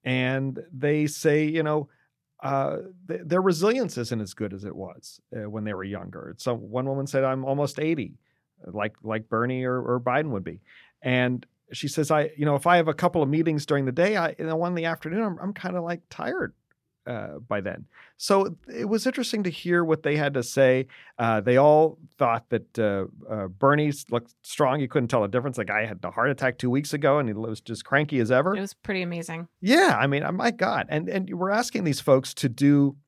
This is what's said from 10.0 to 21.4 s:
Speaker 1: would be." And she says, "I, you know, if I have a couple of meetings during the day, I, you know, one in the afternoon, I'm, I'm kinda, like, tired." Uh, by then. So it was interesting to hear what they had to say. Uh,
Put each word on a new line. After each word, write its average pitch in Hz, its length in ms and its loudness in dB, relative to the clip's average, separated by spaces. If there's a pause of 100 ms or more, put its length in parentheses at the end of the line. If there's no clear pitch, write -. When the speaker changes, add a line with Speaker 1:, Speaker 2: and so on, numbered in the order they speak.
Speaker 1:
would 98 160 -4
be." 82 160 -12 (400)
And 127 440 0 (280)
she 143 160 -6
says, 151 220 0
"I, 151 260 2
you 147 80 0
know, 147 100 4
if 139 100 -2
I 175 120 8
have 165 100 4
a 156 60 0
couple 175 280 0
of 147 60 2
meetings 156 380 0
during 143 200 0
the 127 60 0
day, 175 240 2
I, 165 240 0
you 160 60 -4
know, 160 100 -2
one 175 160 0
in 180 40 -2
the 165 100 -4
afternoon, 165 360 -4
I'm, 208 180 -4
I'm 196 140 -6
kinda, 180 280 -6
like, 170 280 -6
tired." - 440 -6 (540)
Uh, 104 320 -10
by 107 220 -4
then. 87 240 -8 (320)
So 196 400 0 (100)
it 226 180 -8
was 214 220 0
interesting 233 360 -4
to 185 60 -2
hear 175 340 0
what 156 200 0
they 147 140 2
had 143 160 0
to 131 100 0
say. 131 440 4 (300)
Uh, 113 240 2